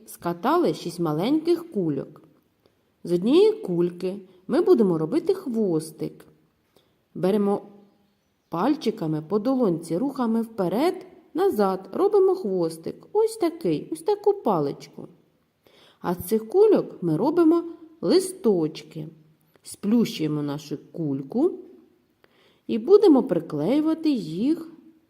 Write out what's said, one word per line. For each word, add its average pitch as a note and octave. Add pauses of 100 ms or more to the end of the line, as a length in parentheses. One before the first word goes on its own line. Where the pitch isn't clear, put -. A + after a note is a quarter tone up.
скатали G3+
шість E3
маленьких C#4
кульок. - (760)
З E3+
однієї C4+
кульки F3+ (280)
ми C#4+
будемо A3+
робити F3+
хвостик. F#3 (920)
Беремо G3+ (880)
пальчиками F3
по F#3+
долонці, G3+
рухами A#3
вперед, A3 (280)
назад, G#3
робимо F#4+
хвостик. E3+
Ось A4
такий, D#4+
ось D#4+
таку G4+
паличку. D#3 (960)
А F3
з F3
цих A3
кульок F#4
ми D#3
робимо D#4+ (380)
листочки. E3+ (560)
Сплющуємо D#3
нашу C#3+ (140)
кульку E3 (1160)
і A3+
будемо D#4+
приклеювати C#4
їх G#3+ (380)